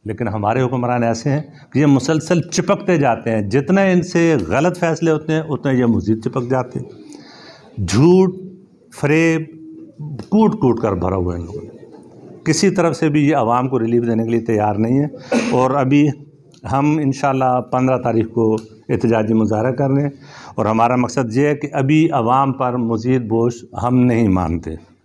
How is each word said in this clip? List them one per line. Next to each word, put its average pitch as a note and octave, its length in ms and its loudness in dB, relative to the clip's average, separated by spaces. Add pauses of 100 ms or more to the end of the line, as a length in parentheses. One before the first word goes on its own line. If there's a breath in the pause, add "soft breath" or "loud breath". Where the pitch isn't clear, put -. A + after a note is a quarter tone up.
लेकिन G#2+ 220 -6
हमारे G#2+ 320 0
हुक्मरान B2 440 0
ऐसे A#2 260 -2
हैं C#3+ 220 -4 (200 loud breath)
कि B2+ 80 0
ये D3+ 60 4
मुसलसल D3+ 540 2
चिपकते F3+ 580 0
जाते A#2+ 320 0
हैं, G#2+ 180 -2
जितने F3+ 440 2
इनसे E3+ 440 2
गलत A#2+ 400 0
फ़ैसले E3 340 0
होते D#3 220 -2
हैं D#3+ 100 0
उतने C#3+ 320 -2
ये B2 120 2
मज़ीद A2 360 0
चिपक B2 200 -4
जाते B2+ 360 -4
हैं। - 80 -10 (1000 loud breath)
झूठ, F3 440 4 (640)
फरेब D#3+ 520 0 (880)
कूट G#3+ 280 2
कूट A#2+ 220 0
कर G#2 120 -2
भरा F2+ 220 -2
हुआ F2+ 180 -2
है F2 60 -8
इन E2+ 60 -10
लोगों - 140 -12
में। - 100 -16 (760)
किसी F3+ 240 2
तरफ E3+ 240 0
से D#3+ 140 0
भी D3 180 2
ये D3+ 60 2
आवाम B2+ 360 2
को B2+ 100 -2
रिलीफ A#2 240 0
देने A2+ 220 0
के A2+ 60 -4
लिए A#2 100 2
तैयार G#2+ 380 0
नहीं A#2 200 2
है। D3 120 0 (440 loud breath)
और B2+ 200 2
अभी C#3+ 340 4 (580)
हम D3 340 0
इंशाल्लाह C3 600 0
पन्द्रह B2+ 360 0
तारीख A#2 300 0
को A2 300 0 (340)
एहतजाजी A2+ 440 0
मुजाहरा A2 360 0
कर C3+ 180 -2
रहे C#3 160 0
हैं C#3 100 -6 (440 loud breath)
और A2 80 0
हमारा A#2 300 2
मकसद A#2+ 360 -2
ये C#3 160 2
है D3+ 60 0
कि D3 120 -6
अभी D3+ 420 2
आवाम C3+ 440 2
पर B2+ 240 -2
मज़ीद A#2 520 -2
बोझ A2+ 260 0 (220)
हम A#2+ 180 -2
नहीं A#2+ 340 2
मानते। E2 500 -2 (260)